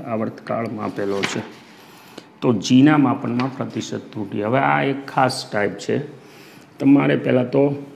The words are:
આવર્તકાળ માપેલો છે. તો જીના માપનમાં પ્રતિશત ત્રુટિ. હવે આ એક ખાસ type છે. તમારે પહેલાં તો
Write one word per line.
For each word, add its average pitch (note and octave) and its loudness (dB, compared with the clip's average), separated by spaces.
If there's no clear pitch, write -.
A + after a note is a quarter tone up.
આવર્તકાળ A2+ -6
માપેલો G2+ -6
છે. A2+ -4
તો C3+ 4
જીના C3 6
માપનમાં B2 0
પ્રતિશત A2 -8
ત્રુટિ. G#2+ -8
હવે A#2 0
આ C#3+ 2
એક C#3 -4
ખાસ C3 0
type G2+ -4
છે. - -4
તમારે C#3+ 4
પહેલાં B2+ 0
તો C#3 4